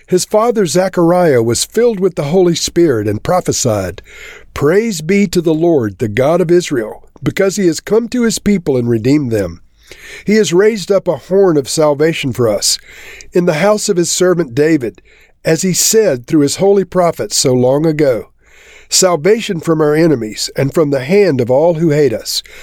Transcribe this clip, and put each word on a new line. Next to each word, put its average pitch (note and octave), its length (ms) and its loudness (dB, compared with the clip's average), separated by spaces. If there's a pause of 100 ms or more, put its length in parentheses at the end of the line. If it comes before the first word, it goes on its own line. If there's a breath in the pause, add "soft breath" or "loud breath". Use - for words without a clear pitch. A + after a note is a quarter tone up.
His F3+ 180 0
father G#3+ 420 0
Zechariah F3 720 2
was A2+ 240 -2
filled A3+ 340 0
with F#3 160 -2
the D#3 100 -6
Holy F3 300 2
Spirit C3 520 0
and G#2 160 -6
prophesied, A2 800 -2 (500 loud breath)
"Praise F#3 480 0
be G3+ 260 2
to F3+ 140 -2
the D#3+ 140 0
Lord, D3 420 0
the A#2+ 100 -4
God C3+ 320 0
of E3+ 120 0
Israel, C#3 560 -2 (160)
because F#3 320 -2
he G3 120 0
has D#3 120 -2
come A3+ 300 -2
to B3 140 -2
his A3+ 160 -2
people F3 360 0
and A#2+ 140 -2
redeemed B2 420 0
them. F#2 300 -4 (640 loud breath)
He G#3 100 2
has G3+ 160 2
raised G3+ 400 2
up F#3+ 160 0
a D#3+ 80 0
horn F#3 400 2
of C#3 140 -2
salvation D3+ 640 0
for A#2 160 0
us - 280 -2 (540 loud breath)
in F3 140 2
the D#3 200 0
house G#3+ 240 0
of F#3 80 0
his E3+ 120 -2
servant E3+ 460 0
David, D3 460 0 (440 soft breath)
as D#3+ 160 0
he F#3+ 100 0
said E3 560 0
through D#3 140 2
his C#3+ 140 0
holy G3 280 2
prophets E3+ 540 -2
so C3 160 0
long C3 320 2
ago. D3 440 0 (600 soft breath)
Salvation F#3 720 0
from D#3+ 180 0
our D3+ 160 2
enemies C#3 640 0
and C#3 160 -2
from D3+ 160 2
the C3 160 -2
hand F3 340 2
of A#2 100 0
all D#3 260 2
who D#3+ 160 2
hate D3 200 2
us, - 320 -8 (200 loud breath)